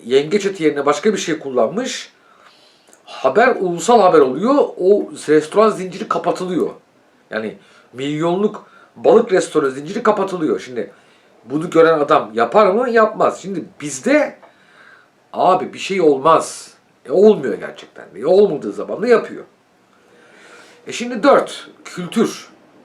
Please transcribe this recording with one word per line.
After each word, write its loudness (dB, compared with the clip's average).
yengeç 0
eti -4
yerine 0
başka 2
bir -4
şey -4
kullanmış. -4
Haber, 0
ulusal 2
haber 6
oluyor. 2
O 2
restoran 4
zinciri -8
kapatılıyor. -2
Yani -8
milyonluk -4
balık 4
restoran 0
zinciri -8
kapatılıyor. -2
Şimdi -12
bunu -8
gören 4
adam 0
yapar 2
mı? 0
Yapmaz. 0
Şimdi -10
bizde -2
abi 0
bir -16
şey -6
olmaz. 0
E, -8
olmuyor 4
gerçekten -14
de. -16
E, -6
olmadığı 2
zaman -8
da -4
yapıyor. 0
E, -12
şimdi -8
dört, 2
kültür. -4